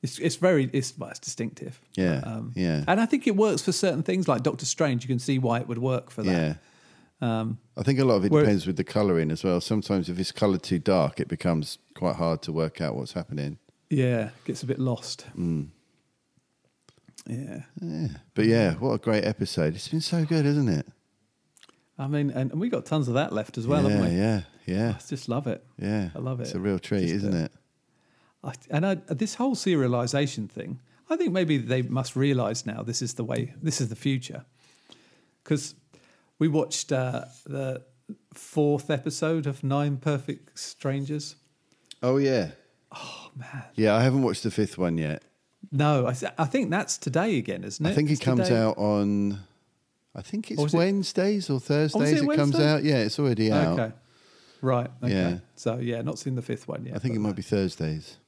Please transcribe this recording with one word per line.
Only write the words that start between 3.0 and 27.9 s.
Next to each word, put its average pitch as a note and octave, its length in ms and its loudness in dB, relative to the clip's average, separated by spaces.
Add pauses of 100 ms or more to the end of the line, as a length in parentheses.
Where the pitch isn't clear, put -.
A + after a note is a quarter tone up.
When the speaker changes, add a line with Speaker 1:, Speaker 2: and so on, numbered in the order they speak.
Speaker 1:
think C4+ 200 0
it G#3 80 2
works G#3 280 2
for F#3+ 80 0
certain E3+ 320 0
things, F#3 240 0
like B2 160 2
Doctor D3 220 -2
Strange. C3 380 0
You B2+ 40 -12
can B2 120 0
see C3+ 200 0
why A#2+ 200 2
it B2 80 -6
would A#2 120 -4
work B2+ 320 -2
for A2 120 -8
that. F#2+ 80 2
Speaker 2:
Yeah. D#2+ 240 2 (840)
Speaker 1:
Um, A2+ 200 -4 (180)
Speaker 2:
I - 60 -4
think C3+ 160 2
a C3+ 40 6
lot B2 120 6
of G2 100 2
it G2+ 60 4
Speaker 1:
where D3+ 100 6
Speaker 2:
depends G2+ 240 4
with F2+ 120 -2
the F#2+ 60 0
colouring F2 460 2
as D#2+ 140 -6
well. F2+ 180 2
Sometimes F#2+ 480 -2
if F2 80 -4
it's F#2 140 -4
coloured G2 320 2
too F2+ 160 -2
dark, F2 400 2
it - 80 -2
becomes D#2+ 500 -2 (160)
quite E2+ 220 -2
hard E2 260 0
to - 100 -10
work D#2+ 300 -2
out C2+ 140 -4
what's - 180 -8
happening. D2 460 -6 (320)
Speaker 1:
Yeah, B2 380 0
it - 160 -18
gets - 180 -6
a - 20 -8
bit C3 140 -4
lost. - 480 -4 (100)
Speaker 2:
Mm. E2 300 -2 (1600)
Speaker 1:
Yeah. B2+ 340 -8 (180)
Speaker 2:
Yeah. D#3+ 280 -6 (260)
But G#2+ 120 2
yeah, A2+ 300 6
what A#2 180 0
a A2 40 0
great G#2+ 280 2
episode. F2+ 500 0
It's - 120 -10
been D#3+ 140 -2
so E3 240 0
good, D#3 200 2
isn't C#3+ 240 4
it? D2+ 180 0 (1120)
Speaker 1:
I C#3 100 -6
mean, C#3+ 240 0
and, B2+ 200 -2
and D#3 80 -4
we A3+ 100 -2
got - 160 -4
tons D3+ 220 0
of A#2+ 60 0
that C#3 200 0
left G#2+ 240 -4
as A#2 100 -4
well, D3 160 4
Speaker 2:
Yeah, - 60 6
Speaker 1:
haven't G2 220 4
we? F2 60 2
Speaker 2:
yeah, G#2 240 2 (240)
yeah. G#2+ 320 0
Speaker 1:
I - 100 -16
just C3 220 -8
love C3 180 -2
it. - 160 -6 (140)
Speaker 2:
Yeah. G2+ 380 -2
Speaker 1:
I - 40 -8
love C3 200 -4
it. A#2+ 40 -4
Speaker 2:
It's - 120 -8
a F#2 40 -2
real F#2+ 200 0
treat, G2+ 220 0
Speaker 1:
Just, E2 140 2
Speaker 2:
isn't G2+ 200 0
Speaker 1:
uh, D#2+ 100 0
Speaker 2:
it? - 60 -8 (920)